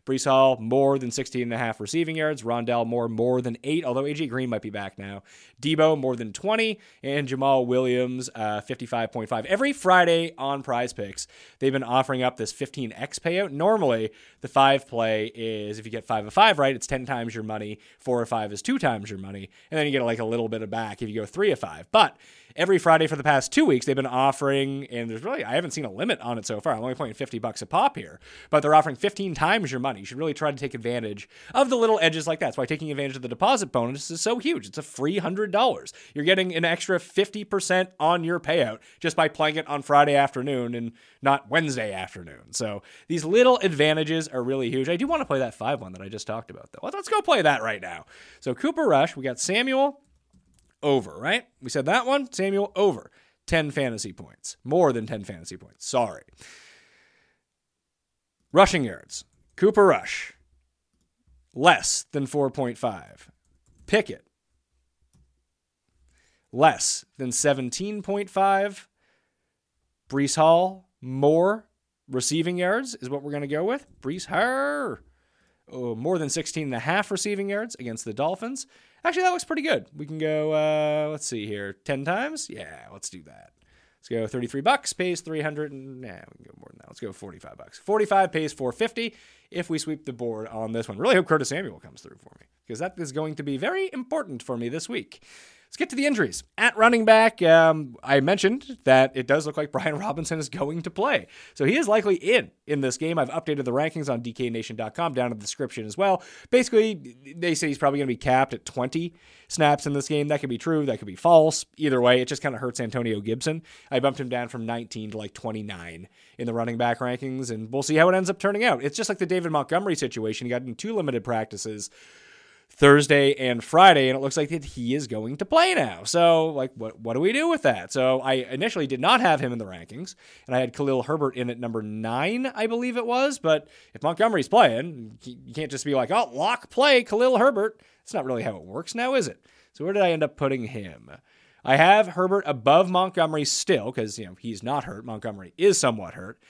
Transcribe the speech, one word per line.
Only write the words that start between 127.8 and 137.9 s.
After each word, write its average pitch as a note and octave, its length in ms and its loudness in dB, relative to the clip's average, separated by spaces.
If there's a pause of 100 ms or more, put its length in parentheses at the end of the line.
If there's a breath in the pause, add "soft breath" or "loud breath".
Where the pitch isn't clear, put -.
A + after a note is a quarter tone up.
So C3 280 2
I C3 120 -2
initially C3+ 540 -2
did C3 120 -6
not G#3+ 220 2
have D#3+ 200 4
him B2 120 -4
in A#2+ 60 -8
the G#2+ 80 -10
rankings, F#2+ 480 -14 (320 loud breath)
and B2+ 100 -2
I B2+ 40 2
had A#2+ 140 -4
Khalil C3+ 280 0
Herbert C#3+ 340 -2
in B2 140 -2
at A#2+ 100 -10
number A2+ 220 -4
nine, A#2+ 640 -4
I A3+ 220 -4
believe A#3+ 280 -4
it A#3+ 80 -4
was. B3+ 340 0
But D#3 300 2 (240 soft breath)
if - 100 -12
Montgomery's E3+ 460 0
playing, C3+ 760 2
you B2+ 300 -18
can't D3+ 180 -8
just C#3 140 -8
be C#3+ 100 -2
like, B2+ 160 2
"Oh, G#3 220 0
lock F#3+ 380 -4
play C4 340 4
Khalil A#3+ 320 2
Herbert." A3 420 2 (200 soft breath)